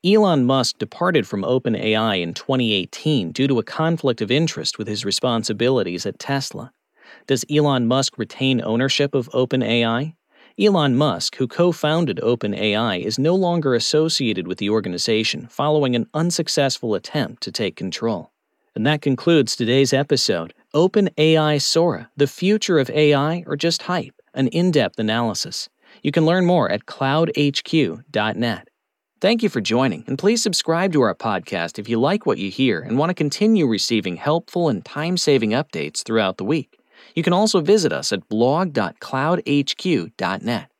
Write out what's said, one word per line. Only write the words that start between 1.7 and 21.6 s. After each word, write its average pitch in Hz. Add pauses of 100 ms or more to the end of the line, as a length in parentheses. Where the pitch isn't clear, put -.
A 110
I 110
in 85
twenty 127
eighteen 98
due 135
to 127
a 107
conflict 147
of 107
interest 151
with 110
his 104
responsibilities 110
at 98
Tesla. 139 (560)
Does 135
Elon 143
Musk 127
retain 131
ownership 131
of 127
Open 127
A 117
I? 127 (420)
Elon 175
Musk, 135
who 127
co-founded 165
Open 110
A 104
I, 110
is 95
no 160
longer 175
associated 117
with 90
the 101
organization 107
following 143
an 113
unsuccessful 147
attempt 113
to 95
take 98
control. 98 (420)
And 107
that 147
concludes 139
today's 127
episode. 117 (200)
Open 185
A 160
I 151
Sora, 123